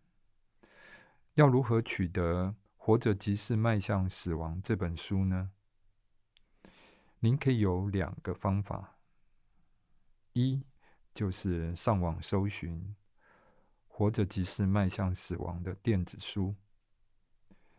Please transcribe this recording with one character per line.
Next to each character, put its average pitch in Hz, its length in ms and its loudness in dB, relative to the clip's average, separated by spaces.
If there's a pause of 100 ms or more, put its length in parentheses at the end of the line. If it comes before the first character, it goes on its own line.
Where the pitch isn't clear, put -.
(1400)
要 147 120 8
如 127 140 6
何 113 180 2
取 98 280 0
得 87 380 0 (300)
《活 113 220 4
着 117 160 4
即 101 220 -2
是 113 200 -2
迈 110 240 2
向 95 300 0
死 90 240 -4
亡》 82 300 -4
这 113 120 -2
本 85 220 -2
书 95 260 0
呢？ 95 280 0 (1700)
您 117 180 4
可 135 140 2
以 120 80 4
有 95 300 2
两 92 340 -2
个 92 100 -4
方 98 300 0
法： - 340 -10 (1300)
一 131 320 0 (500)
就 101 160 -2
是 87 460 -2
上 101 260 0
网 85 180 -2
搜 98 280 0
寻 85 320 -8 (1080)
《活 104 220 0
着 110 160 0
即 92 180 -2
是 98 220 -2
迈 98 240 2
向 92 240 -2
死 87 240 -6
亡》 87 240 -6
的 87 140 -6
电 101 280 0
子 - 160 -10
书， 98 360 -4 (1200)